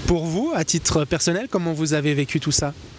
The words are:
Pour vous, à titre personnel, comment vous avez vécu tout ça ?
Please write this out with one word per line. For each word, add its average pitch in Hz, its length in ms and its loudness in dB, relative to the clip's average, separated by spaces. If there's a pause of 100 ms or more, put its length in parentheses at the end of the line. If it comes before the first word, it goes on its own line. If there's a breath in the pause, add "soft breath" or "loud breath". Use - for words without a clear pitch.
Pour 165 200 2
vous, 202 280 0
à 180 120 2
titre - 380 2
personnel, 175 460 0
comment 170 240 -2
vous 151 200 -2
avez 147 200 2
vécu 139 260 -2
tout 151 120 -2
ça ? 143 240 0 (240)